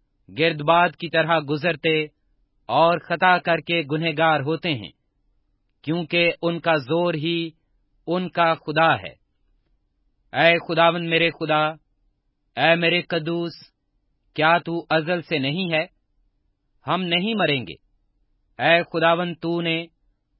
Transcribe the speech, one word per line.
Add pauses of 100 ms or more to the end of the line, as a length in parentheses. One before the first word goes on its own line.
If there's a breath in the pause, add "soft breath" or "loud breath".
(280)
गिरदबाद
की
तरह
गुजरते (580)
और
खता
करके
गुनहगार
होते
हैं, (920)
क्योंकि (100)
उनका
जोर
ही (540)
उनका
खुदा
है। (1120)
ऐ
खुदावंद
मेरे
खुदा, (800)
ऐ
मेरे
कदूस, (640)
क्या
तू (120)
अजल
से
नहीं
है? (960)
हम
नहीं
मरेंगे। (840)
ऐ
खुदावंद,
तूने (520)